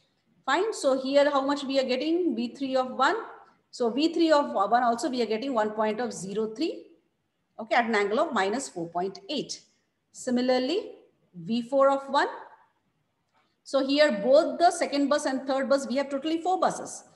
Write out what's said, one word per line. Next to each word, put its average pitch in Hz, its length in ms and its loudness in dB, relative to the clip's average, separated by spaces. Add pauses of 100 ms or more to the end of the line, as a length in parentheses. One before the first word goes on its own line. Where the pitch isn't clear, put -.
(460)
Fine. 359 260 0
So 269 300 0
here 277 300 4
how 277 100 2
much 285 220 -2
we 269 160 0
are 254 40 4
getting? 294 520 0
V 240 180 -4
three 262 220 -4
of 254 160 0
one. 269 240 2 (560)
So 240 180 -2
V 294 240 0
three 330 180 4
of 285 200 4
one 233 320 2
also 233 260 0
we 247 140 -2
are - 20 -2
getting 226 300 -4
one 214 160 0
point 214 280 -2
of 240 140 -4
zero 202 400 -6
three. 415 300 -6 (760)
Okay, 226 140 -6
at 247 120 2
an 226 100 -2
angle 202 240 0
of 320 140 -2
minus 214 360 -2
four 170 200 -8
point 190 280 -6 (100)
eight. 269 340 -8 (500)
Similarly, 254 800 -2 (420)
V 214 300 -4
four 269 260 4
of 269 200 0
one. 311 180 2 (1400)
So 269 220 0
here 277 380 4
both 285 360 4
the 349 100 6
second 285 400 0
bus 302 160 0
and 262 220 -4
third 269 200 0
bus, 262 200 2
we 233 80 -4
have 277 160 -2
totally 311 280 -2
four 359 200 0
buses, 170 460 -2 (100)